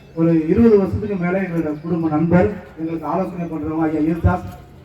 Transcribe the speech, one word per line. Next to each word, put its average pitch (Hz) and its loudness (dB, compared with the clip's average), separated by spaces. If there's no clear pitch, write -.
ஒரு 165 2
இருபது 214 6
வருஷத்துக்கு 196 -2
மேல 180 -2
எங்களோட 160 -4
குடும்ப 165 -2
நண்பர், 170 2
எங்களுக்கு 160 -6
ஆலோசனை 175 -4
பண்றவங்க 156 -4
ஐயா 156 -2
யேசுதாஸ். 170 0